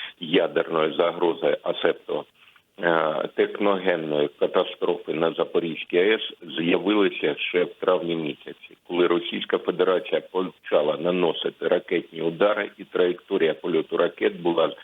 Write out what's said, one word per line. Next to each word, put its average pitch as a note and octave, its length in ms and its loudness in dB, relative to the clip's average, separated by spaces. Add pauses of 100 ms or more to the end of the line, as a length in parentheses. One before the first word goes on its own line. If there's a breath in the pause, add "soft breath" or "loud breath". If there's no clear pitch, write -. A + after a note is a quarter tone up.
(200 loud breath)
ядерної D#2+ 800 0
загрози, E2 640 0
а F2+ 100 -2
себто, - 520 -2 (560 soft breath)
е, D#2+ 540 2
техногенної F2+ 920 0 (100)
катастрофи F2 760 -2
на D#2+ 200 0
Запорізькій E2 640 -2
А F2 40 4
Е G#2+ 180 2
С - 140 -8 (240)
з'явилися F2 800 2
ще - 260 0
в - 100 -6
травні E2+ 420 0
місяці, D2+ 540 -8 (180)
коли F2 200 2
Російська F2 500 0
Федерація F2+ 640 0
почала F2 760 -2
наносити E2 680 0
ракетні E2+ 540 -2
удари, E2+ 560 0
і G2 60 -14
траєкторія F2 720 0
польоту E2 440 -2
ракет F#2+ 440 0
була E2 420 0